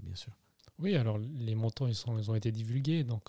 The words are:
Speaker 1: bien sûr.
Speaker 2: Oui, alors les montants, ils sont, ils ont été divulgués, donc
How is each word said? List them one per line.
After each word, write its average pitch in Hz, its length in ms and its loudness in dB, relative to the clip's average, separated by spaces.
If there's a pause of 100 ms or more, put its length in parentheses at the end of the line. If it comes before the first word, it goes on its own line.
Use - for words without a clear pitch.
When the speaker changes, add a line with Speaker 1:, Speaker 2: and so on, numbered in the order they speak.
Speaker 1:
bien 90 120 -8
sûr. - 160 -12 (480)
Speaker 2:
Oui, 190 160 2
alors 110 220 4
les 113 380 -2
montants, 113 320 0
ils 117 80 2
sont, 110 220 -2
ils 110 140 0
ont 113 40 4
été 110 160 2
divulgués, 131 520 0
donc 117 240 -2